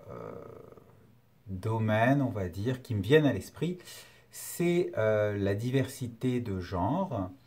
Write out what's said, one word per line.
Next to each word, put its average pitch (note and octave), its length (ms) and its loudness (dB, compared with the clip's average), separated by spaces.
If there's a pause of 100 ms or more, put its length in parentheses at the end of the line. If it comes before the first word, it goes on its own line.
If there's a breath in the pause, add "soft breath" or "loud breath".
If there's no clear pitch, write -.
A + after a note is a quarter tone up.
(120)
euh, A1+ 200 -10 (1160)
domaines, A2 760 2
on B2 80 0
va G2+ 180 -4
dire, G#2 360 -4
qui - 100 -6
me G#2 80 0
viennent C#3+ 240 6
à B2+ 80 4
l'esprit. D#3+ 460 -6 (500 loud breath)
C'est, - 680 0
euh, G#2+ 360 4
la G2+ 200 0
diversité B2 840 -2
de G2+ 180 -4
genre, G2 720 -2 (160 loud breath)